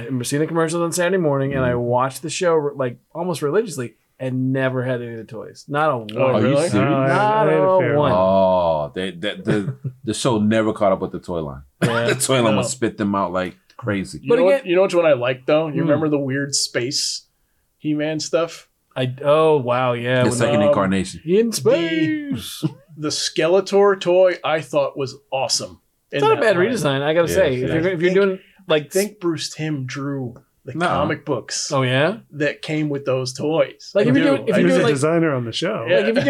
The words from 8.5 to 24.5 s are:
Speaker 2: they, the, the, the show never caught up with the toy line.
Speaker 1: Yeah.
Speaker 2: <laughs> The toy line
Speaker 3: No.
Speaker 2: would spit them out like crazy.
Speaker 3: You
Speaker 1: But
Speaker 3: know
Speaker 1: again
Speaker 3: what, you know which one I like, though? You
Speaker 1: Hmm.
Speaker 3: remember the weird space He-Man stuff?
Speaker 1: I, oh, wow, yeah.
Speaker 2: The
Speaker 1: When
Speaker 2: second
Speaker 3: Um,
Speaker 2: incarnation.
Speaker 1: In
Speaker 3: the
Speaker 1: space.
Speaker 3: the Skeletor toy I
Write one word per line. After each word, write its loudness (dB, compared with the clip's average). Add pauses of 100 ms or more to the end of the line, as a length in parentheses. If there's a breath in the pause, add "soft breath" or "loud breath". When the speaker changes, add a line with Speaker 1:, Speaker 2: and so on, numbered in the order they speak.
Speaker 2:
they, -4
the, -16 (260)
the, -2 (280)
the -4
show 0
never 2
caught 2
up 0
with -6
the -10
toy -6
line. -8 (200)
Speaker 1:
Yeah. 0
Speaker 2:
<laughs> -
The 0
toy 0
line 2
Speaker 3:
No. 2
Speaker 2:
would -2
spit -4
them -2
out -2
like -4 (200)
crazy. -6
Speaker 3:
You -8
Speaker 1:
But 4
Speaker 3:
know 4
Speaker 1:
again 4
Speaker 3:
what, -12
you 0
know 4
which 0
one 4
I 6
like, -2
though? 2
You -6
Speaker 1:
Hmm. -2
Speaker 3:
remember 2
the 0
weird -4
space -4 (520)
He-Man -4
stuff? -4 (280)
Speaker 1:
I, -4
oh, 4
wow, 0
yeah. 0
Speaker 2:
The 4
Speaker 1:
When -2
Speaker 2:
second 2
Speaker 3:
Um, 4
Speaker 2:
incarnation. 0
Speaker 1:
In 2
Speaker 3:
the -6
Speaker 1:
space. -2 (320)
Speaker 3:
the -6
Skeletor 2
toy 4
I 0